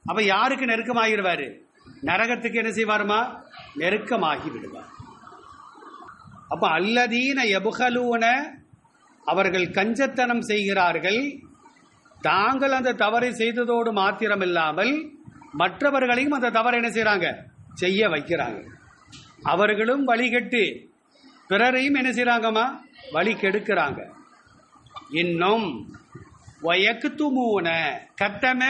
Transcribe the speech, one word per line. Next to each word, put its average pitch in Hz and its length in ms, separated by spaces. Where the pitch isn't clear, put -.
அவ 202 180
யாருக்கு 240 420
நெருக்கமாகிடுவாரு? 220 960
நரகத்துக்கு 226 520
என்ன 226 160
செய்வாருமா? 214 760
நெருக்கமாகி 160 760
விடுவார். - 360
அப்ப 170 200
அல்லதீன 240 760
யபுகலூன, 233 1080
அவர்கள் 185 460
கஞ்சத்தனம் 240 680
செய்கிறார்கள். 196 1000
தாங்கள் 240 520
அந்த 254 200
தவறை 233 380
செய்ததோடு 233 640
மாத்திரமில்லாமல் 196 1200
மற்றவர்களையும் 254 800
அந்த 247 180
தவறை 233 320
என்ன 233 120
செய்றாங்க? 196 500
செய்ய 196 360
வைக்கிறாங்க. 143 600
அவர்களும் 214 640
வழிகெட்டு 233 840
பிறரையும் 254 460
என்ன 254 160
செய்றாங்கம்மா? 233 720
வழி 190 220
கெடுக்கிறாங்க. 190 800
இன்னும் 175 840
வயக்குத்துமூன, 202 1300
கத்தம 247 480